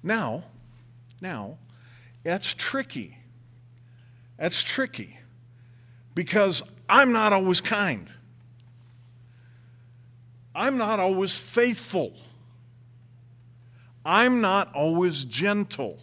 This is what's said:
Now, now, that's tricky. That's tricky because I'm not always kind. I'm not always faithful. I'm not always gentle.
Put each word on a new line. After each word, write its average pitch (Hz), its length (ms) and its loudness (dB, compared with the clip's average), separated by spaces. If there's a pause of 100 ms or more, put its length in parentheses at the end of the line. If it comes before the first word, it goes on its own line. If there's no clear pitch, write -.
Now, 170 400 -4 (760)
now, 156 380 -10 (680)
that's - 300 -4
tricky. - 640 -8 (1200)
That's 170 260 -2
tricky - 540 -6 (960)
because 185 500 0 (240)
I'm 254 240 6
not 220 220 4
always 190 260 2
kind. 175 520 -2 (2500)
I'm 254 220 0
not 220 220 0
always 190 360 2
faithful. 208 800 -2 (1900)
I'm 233 360 4
not 196 340 0
always 160 500 0
gentle. 143 760 -2